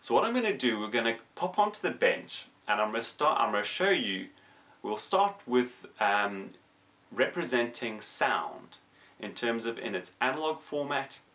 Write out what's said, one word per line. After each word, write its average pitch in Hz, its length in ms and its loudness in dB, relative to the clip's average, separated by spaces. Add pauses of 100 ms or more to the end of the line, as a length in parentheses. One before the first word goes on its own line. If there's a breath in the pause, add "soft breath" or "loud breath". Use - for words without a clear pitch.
So 117 140 0
what 170 80 6
I'm 233 100 0
gonna 226 240 0
do, 113 220 0
we're 104 80 -4
gonna 117 300 0 (180)
pop 180 240 -4
onto 208 220 2
the 165 100 0
bench, - 540 0 (240)
and 104 100 2
I'm 107 120 2
gonna 113 120 -2
start, - 380 2
I'm 110 100 2
gonna 104 140 2
show - 240 0
you, 104 380 0 (540 loud breath)
we'll 104 140 -2
start 196 400 2 (100)
with, 123 400 2 (140)
um, 101 520 0 (600)
representing 120 880 -2
sound - 800 -4 (420 soft breath)
in 101 140 -8
terms 117 320 0
of 113 120 -4
in 101 180 -6
its - 260 -6
analog 151 400 -2
format 143 580 -4 (160)